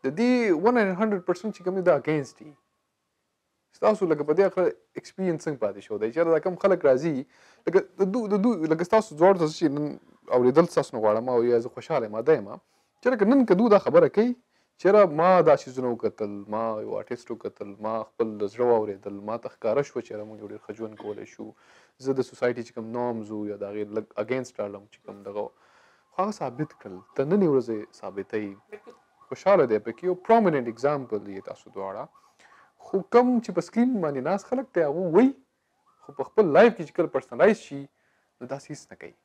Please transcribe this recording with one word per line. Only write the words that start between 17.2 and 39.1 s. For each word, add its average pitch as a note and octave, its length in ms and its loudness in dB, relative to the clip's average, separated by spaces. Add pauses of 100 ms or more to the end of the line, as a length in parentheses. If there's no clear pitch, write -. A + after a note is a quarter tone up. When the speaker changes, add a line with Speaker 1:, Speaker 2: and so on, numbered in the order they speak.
Speaker 1:
وکتل، G2+ 400 -14 (120)
ما A2 60 -4 (140)
خپل A2 320 -6
د G2+ 140 -4
زړه A#2+ 180 -2
واورېدل، G2+ 480 -2 (100)
ما A2+ 140 -6
ته - 140 -12
ښکاره A#2+ 320 0
شوه B2 120 -8
چې - 140 -18
یاره G#2 140 -12
موږ A2 100 -18
یو G#2 140 -16
ډېر G#2+ 120 -18
ښه - 140 -16
ژوند G#2+ 240 -12
کولی G#2 320 -12
شو. A2 160 -16 (560)
زه C3+ 120 -2
د B2 120 -4
سوسایټي A#2+ 360 -4
چې - 120 -20
کوم A2+ 180 -12
نارمز A2+ 380 -6
وو G#2+ 180 -8
یا G2+ 80 -10
د G2+ 100 -8
هغې G#2+ 120 -6 (120)
لږ G#2+ 100 -4 (180)
اګینسټ B2+ 300 -6 (100)
راغلم G2+ 280 -12
چې - 140 -20
کوم G2+ 240 -18
دغه G#2 180 -8
وو. - 60 -18 (640)
خو F#3 80 -2
هغه G#3 180 -4
ثابت C#3 400 -8
کړل، F#2+ 180 -16 (160)
تر C#3 140 -2
نننۍ G3 240 2
ورځې A2+ 240 0 (240)
ثابتوي. G2 500 -8 (220)
Speaker 2:
بالکل. - 200 -20 (360)
Speaker 1:
خوشحاله F#3 420 2
دی G#2 140 2
پکې، A#2 240 -12
یو F3+ 60 -2 (120)
پرومیننټ F#3 460 4
اگزامپل B2 500 -4
یې G2 260 -12
تاسو - 160 -16 (120)
دواړه. G2 260 -10 (840)
خو G3 140 -4 (140)
کم B3 160 6 (140)
چې F#3 140 -10
په E3 100 0
سکرین B3 240 0 (120)
باندې C#3 220 -4
ناست F#3+ 240 -4
خلک B3+ 260 -4
دی، E3+ 120 2
هغه E3 180 -4 (100)
وایي، B3+ 140 8 (760)
خو - 160 -20
په C3 100 -4
خپل G3 280 2
لایف A3+ 180 8
کې F3 120 -10
چې - 100 -20
کله D#3+ 180 0
پرسنلایز C#3 520 2
شي، C#3 120 -12
نو - 720 -20
داسې C#3 220 -12
هیڅ - 180 -20
نه F#2 100 -20
کوي. - 240 -18